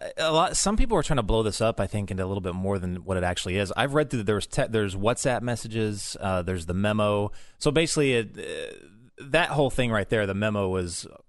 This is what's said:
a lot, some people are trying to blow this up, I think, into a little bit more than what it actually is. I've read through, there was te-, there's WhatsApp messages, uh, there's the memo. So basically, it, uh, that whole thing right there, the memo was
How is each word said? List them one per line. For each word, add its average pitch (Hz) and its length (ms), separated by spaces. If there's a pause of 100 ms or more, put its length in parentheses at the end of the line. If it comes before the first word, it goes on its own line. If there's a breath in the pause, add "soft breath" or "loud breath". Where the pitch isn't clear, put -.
(180)
a 160 140
lot, 165 240
some 208 200
people 214 220
are 143 60
trying 147 140
to 117 40
blow 110 220
this 104 160
up, 113 180
I 101 80
think, 101 240
into 95 140
a - 20
little 98 140
bit 90 160
more 95 240
than 90 240
what 92 120
it 90 60
actually 90 340
is. 98 200
I've 135 180
read 151 160
through, 113 140
there 104 100
was 98 140
te-, - 200
there's 104 280
WhatsApp 117 460
messages, 110 800
uh, 92 220
there's 87 240
the 87 80
memo. 104 560 (280 soft breath)
So 147 120
basically, 147 440
it, 107 220
uh, 85 920
that 160 220
whole 139 200
thing 120 220
right 101 160
there, 107 180
the 95 80
memo 104 340
was 90 380 (220)